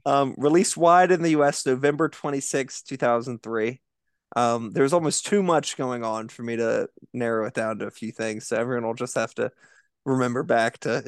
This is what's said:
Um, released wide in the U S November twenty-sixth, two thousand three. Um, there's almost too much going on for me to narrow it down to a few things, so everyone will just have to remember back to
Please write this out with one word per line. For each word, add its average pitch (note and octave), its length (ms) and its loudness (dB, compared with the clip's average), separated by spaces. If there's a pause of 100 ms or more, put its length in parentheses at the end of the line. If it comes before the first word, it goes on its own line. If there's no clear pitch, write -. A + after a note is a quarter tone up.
Um, C#3 320 2
released D#3 400 2
wide F3 340 6
in E3+ 100 4
the E3 100 2
U D3+ 120 4
S C#3+ 220 0
November C#3+ 440 2
twenty-sixth, C#3 760 -6
two C3+ 120 -10
thousand A#2+ 460 0
three. A2+ 380 -4 (560)
Um, A#2 340 0
there's C#3 220 2
almost D#3+ 320 0
too G3+ 180 2
much D#3+ 340 2
going B2+ 280 -4
on A2 240 -6
for - 140 -14
me A#2 140 -6
to A2+ 300 0 (260)
narrow A2+ 340 -2
it - 80 -10
down A2 240 -4
to G#2 80 -6
a G#2+ 40 -10
few A2+ 200 -10
things, A2 360 -6
so A#2 100 -4
everyone A#2+ 280 -2
will A2+ 80 -2
just - 220 -8
have A2+ 200 -2
to A#2 160 -4 (540)
remember B2+ 380 0
back A#2 360 0
to B2 280 -2